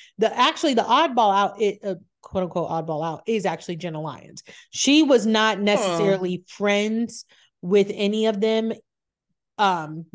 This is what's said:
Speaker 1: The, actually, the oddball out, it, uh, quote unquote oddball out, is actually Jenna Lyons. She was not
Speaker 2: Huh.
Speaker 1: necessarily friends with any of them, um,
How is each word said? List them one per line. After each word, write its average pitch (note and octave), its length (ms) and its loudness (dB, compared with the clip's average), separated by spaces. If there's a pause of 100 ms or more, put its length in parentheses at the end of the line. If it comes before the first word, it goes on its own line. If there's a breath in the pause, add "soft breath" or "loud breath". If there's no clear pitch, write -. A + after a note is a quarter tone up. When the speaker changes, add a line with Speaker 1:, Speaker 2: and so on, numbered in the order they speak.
(180 loud breath)
Speaker 1:
The, G#3+ 200 0
actually, C#4+ 380 2
the A3+ 80 2
oddball A#3+ 520 2
out, G3+ 260 0
it, G3+ 220 0
uh, G3 120 -6 (260)
quote F#3 240 -4
unquote E3 240 -4
oddball D#3+ 360 -4
out, D#3+ 220 -8
is G#3+ 180 -2
actually F3 300 -6
Jenna D#3+ 260 -8
Lyons. C#3+ 420 -14 (280 loud breath)
She D4+ 320 4
was B3+ 220 4
not A3 320 2
Speaker 2:
Huh. G3+ 60 -4
Speaker 1:
necessarily G3 840 0
friends G#3 800 -2 (360 soft breath)
with G3 320 2
any G#3 340 0
of G#3+ 140 -2
them, A3 300 0 (880)
um, E3 580 -2